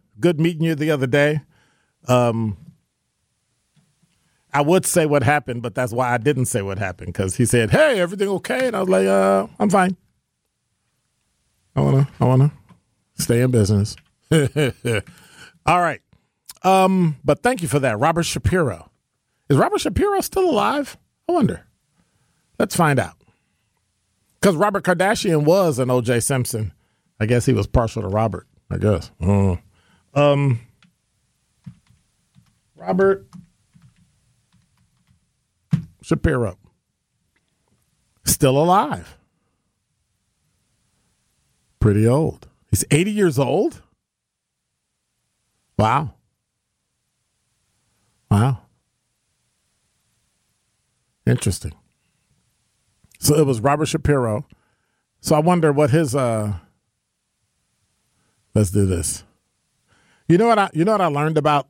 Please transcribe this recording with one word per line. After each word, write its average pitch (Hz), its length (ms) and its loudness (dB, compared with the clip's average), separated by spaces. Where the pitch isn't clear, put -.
Good 160 220 0
meeting 160 240 -2
you 160 100 0
the 151 160 -2
other 139 160 -2
day." 147 360 0
Um, 113 480 0
I 143 100 0
would 180 220 2
say 165 220 2
what 143 160 2
happened, 127 400 -2
but 117 140 -8
that's 127 160 -4
why 123 200 -2
I 123 60 0
didn't 127 280 0
say - 160 -4
what 98 160 -6
happened, 92 360 -8
'cause 95 220 -4
he 127 80 2
said, 113 260 2
"Hey, 262 300 2
everything 196 280 -4
okay?" 254 380 -4
And 233 80 -4
I 196 60 -4
was 185 80 -2
like, 190 180 2
"Uh, 196 400 2
I'm 208 100 0
fine." 185 260 2
I 143 60 0
wanna, 139 260 2
I - 60 -2
wanna 131 280 2
stay 117 240 0
in 127 80 0
business. 107 460 0
<laughs> - 160 -20
All 143 1500 -2
right. 160 200 -2
Um, 185 640 2
but 147 180 0
thank 247 200 -2
you 151 60 -6
for 143 120 -2
that, 117 180 -2
Robert 160 260 0
Shapiro. 143 680 -4
Is 139 80 2
Robert 294 240 2
Shapiro 359 400 -2
still 370 280 -2
alive? 254 480 -2
I 339 40 -2
wonder. 226 340 -2
Let's 226 180 -4
find 151 220 2
out. 90 160 -4
'Cause 196 160 2
Robert 202 280 -2
Kardashian 180 600 0
was 165 340 2
an 127 120 -2
O 127 100 0
J 120 200 0
Simpson. 117 520 -4
I 110 60 0
guess 120 200 0
he 131 60 2
was 101 140 0
partial 113 360 -2
to 95 60 -6
Robert, 101 380 -4
I 92 80 -6
guess. 92 320 -2
Mm. 95 400 0
Um, 143 460 2
Robert 190 500 -2
Shapiro. 127 540 -2
Still 135 340 2
alive. 180 580 0
Pretty 107 260 2
old. 135 400 -2
He's - 200 0
eighty 175 200 2
years 190 280 0
old? 151 440 -2
Wow. 120 360 0
Wow. 113 280 2
Interesting. 117 460 -2
So 147 180 0
it 156 100 4
was 123 140 -2
Robert 143 260 0
Shapiro. 135 600 -2
So - 140 0
I 151 60 4
wonder 160 320 2
what 143 180 2
his, 147 240 0
uh, 110 400 -2
let's 104 160 2
do 101 160 2
this. 87 380 -4
You 170 100 4
know 226 80 2
what 226 120 4
I, 190 140 0
you 156 120 -2
know 214 80 2
what 214 80 0
I 180 60 2
learned 151 320 -2
about 147 320 0